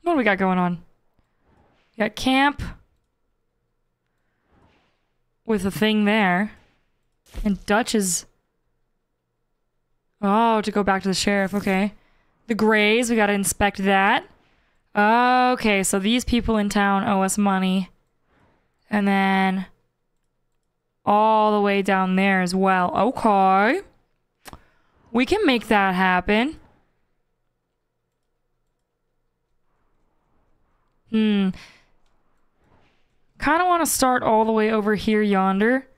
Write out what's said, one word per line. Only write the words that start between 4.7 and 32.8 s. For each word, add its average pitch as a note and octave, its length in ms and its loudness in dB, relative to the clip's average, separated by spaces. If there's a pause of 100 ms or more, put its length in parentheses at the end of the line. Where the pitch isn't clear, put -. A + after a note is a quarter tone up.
With G#3 180 -2
a G3 60 -2
thing G#3+ 340 0
there. G3+ 480 0 (920)
And F#3+ 180 -4
Dutch G#3 300 -2
is... F#3+ 320 -2 (1900)
Oh, A3 400 0
to G#3 100 -4
go G3+ 120 -2
back F#3+ 200 0
to F#3+ 60 -4
the F#3 60 -2
sheriff. G3 400 -2
Okay. G3 400 -2 (520)
The A#3 80 -4
Greys, G#3+ 540 2
we A#3 80 0
gotta G#3 160 2
inspect G3 520 -2
that. G3 420 2 (680)
Okay, A#3+ 880 2
so G3 160 -2
these A3 280 -2
people A3+ 320 0
in G#3 100 -2
town G3+ 400 0
owe G3 140 0
us F#3+ 160 -2
money. F#3+ 500 0 (1000)
And G#3 180 0
then... F#3+ 560 0 (1400)
All G#3+ 480 2
the G#3 80 0
way G3+ 180 0
down F#3+ 360 0
there F#3+ 260 2
as F3+ 120 -4
well. F#3+ 400 0
Okay. G3+ 840 2 (1300)
We A#3+ 140 2
can G#4 200 0
make A#3+ 220 0
that G3 260 2
happen. F#3+ 680 -2 (4000)
Hmm. G#3 400 0 (1900)